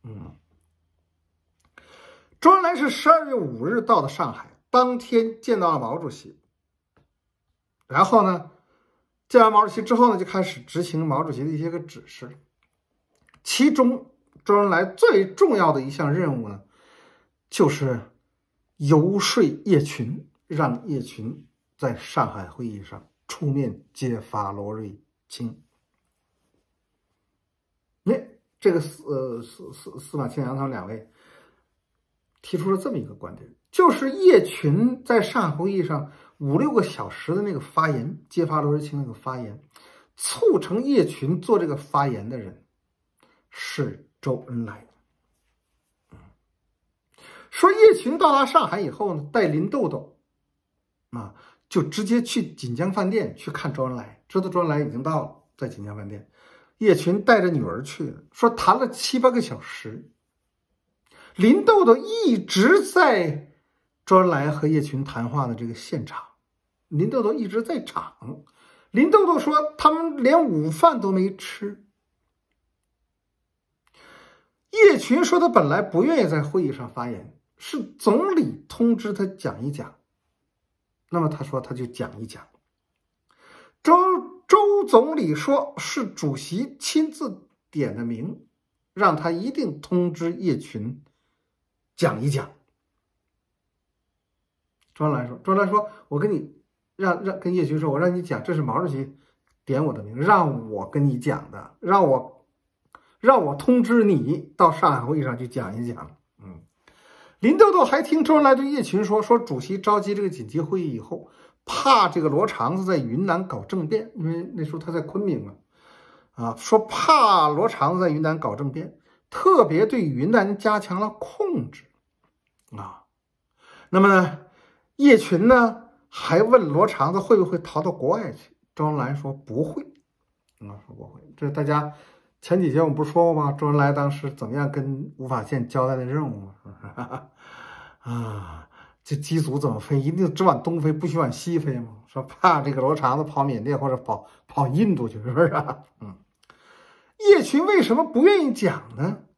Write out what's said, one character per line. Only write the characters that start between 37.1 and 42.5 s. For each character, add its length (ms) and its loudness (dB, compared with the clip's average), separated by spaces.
的 80 -2
那 100 -4
个 80 -6
发 300 -4
言， 400 -6
揭 160 -2
发 160 -2
罗 100 0
瑞 80 0
卿 200 -8
那 60 -6
个 80 -14
发 240 -12
言， 240 -14
促 440 2
成 240 -4
叶 220 4
群 360 -4
做 160 2
这 80 0
个 100 -4
发 320 -2
言 220 -8
的 80 -10
人 260 -16